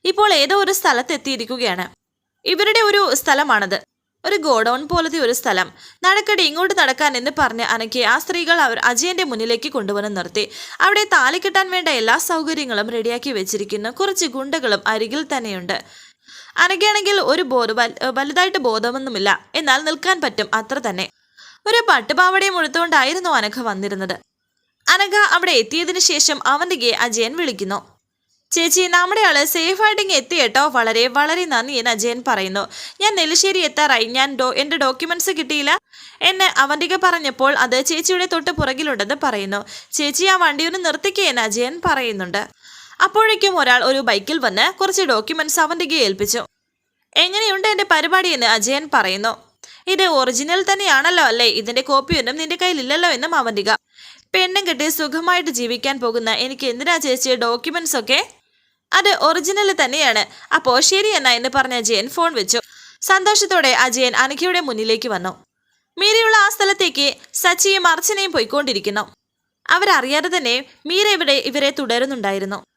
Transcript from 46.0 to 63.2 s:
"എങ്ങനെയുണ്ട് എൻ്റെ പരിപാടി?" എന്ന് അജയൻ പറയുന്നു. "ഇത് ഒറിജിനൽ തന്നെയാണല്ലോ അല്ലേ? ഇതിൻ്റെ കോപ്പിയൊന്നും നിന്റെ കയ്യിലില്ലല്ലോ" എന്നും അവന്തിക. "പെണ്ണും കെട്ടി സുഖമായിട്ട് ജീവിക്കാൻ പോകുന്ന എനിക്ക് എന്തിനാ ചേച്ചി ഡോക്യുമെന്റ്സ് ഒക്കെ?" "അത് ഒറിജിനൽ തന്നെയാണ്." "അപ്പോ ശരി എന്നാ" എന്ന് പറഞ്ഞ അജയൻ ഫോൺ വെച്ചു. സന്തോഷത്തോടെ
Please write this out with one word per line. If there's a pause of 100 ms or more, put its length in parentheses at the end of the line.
"എങ്ങനെയുണ്ട്
എൻ്റെ
പരിപാടി?"
എന്ന്
അജയൻ
പറയുന്നു. (440)
"ഇത്
ഒറിജിനൽ
തന്നെയാണല്ലോ
അല്ലേ?
ഇതിൻ്റെ
കോപ്പിയൊന്നും
നിന്റെ
കയ്യിലില്ലല്ലോ"
എന്നും
അവന്തിക. (600)
"പെണ്ണും
കെട്ടി
സുഖമായിട്ട്
ജീവിക്കാൻ
പോകുന്ന
എനിക്ക്
എന്തിനാ
ചേച്ചി
ഡോക്യുമെന്റ്സ്
ഒക്കെ?" (640)
"അത്
ഒറിജിനൽ
തന്നെയാണ്."
"അപ്പോ
ശരി
എന്നാ"
എന്ന്
പറഞ്ഞ
അജയൻ
ഫോൺ
വെച്ചു. (400)
സന്തോഷത്തോടെ